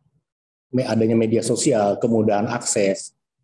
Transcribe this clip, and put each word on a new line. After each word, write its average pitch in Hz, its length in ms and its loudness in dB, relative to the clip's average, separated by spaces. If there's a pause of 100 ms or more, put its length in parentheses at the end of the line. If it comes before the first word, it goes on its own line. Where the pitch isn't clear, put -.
(720)
me-, 127 160 -2
adanya 113 320 2
media 113 240 0
sosial, 107 560 0
kemudahan 110 480 0
akses, 107 640 -2 (320)